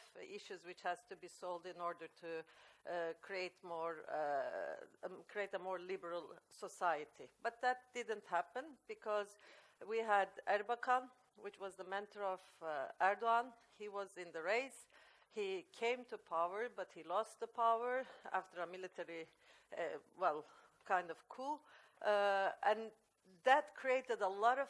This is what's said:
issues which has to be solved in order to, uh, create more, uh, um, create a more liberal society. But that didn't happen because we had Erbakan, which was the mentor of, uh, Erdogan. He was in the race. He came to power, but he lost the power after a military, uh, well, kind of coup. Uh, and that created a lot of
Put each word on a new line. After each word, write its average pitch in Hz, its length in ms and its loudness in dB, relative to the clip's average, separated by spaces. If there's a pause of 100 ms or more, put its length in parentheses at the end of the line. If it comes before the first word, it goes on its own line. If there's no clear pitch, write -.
(340)
issues 196 320 -12
which - 180 -14
has 175 160 0 (100)
to 196 60 -12
be 175 120 -16
solved 175 380 -8
in 175 160 -10
order 170 260 -4 (140)
to, 165 220 -6 (460)
uh, 170 320 -2
create 185 320 -4 (100)
more, 165 480 -4
uh, 135 960 -2
um, 180 60 -4 (200)
create 202 220 -4
a 190 60 -2
more 185 200 -4
liberal 175 440 -6 (260)
society. 156 800 -2 (140)
But 233 180 -4
that 254 200 2 (120)
didn't 220 320 -4
happen 180 380 -2 (240)
because 208 500 -4 (500)
we 226 120 0
had 202 300 6 (200)
Erbakan, 240 540 2 (360)
which 202 200 -10
was 190 160 -8
the 185 80 -8
mentor 202 400 -6
of, 190 160 0 (240)
uh, 147 260 -2 (100)
Erdogan. 233 540 4 (240)
He 214 100 -10
was 196 300 -8
in 175 160 -10
the 160 80 -6
race. 233 460 0 (480)
He 190 300 -2 (140)
came 247 300 0
to 214 80 -10
power, 180 580 -2
but 185 200 -8
he 170 80 -14
lost 185 360 -2
the 226 80 -6
power 233 560 2 (300)
after 185 280 -2
a 165 60 -2
military, 170 600 -8 (500)
uh, 160 220 -2 (200)
well, 156 240 2 (440)
kind 180 240 2
of 156 60 -8 (120)
coup. 277 300 -4 (440)
Uh, 202 460 4 (180)
and 220 240 2 (520)
that 285 320 6
created 247 460 2
a 202 60 4
lot 214 300 4
of 269 120 0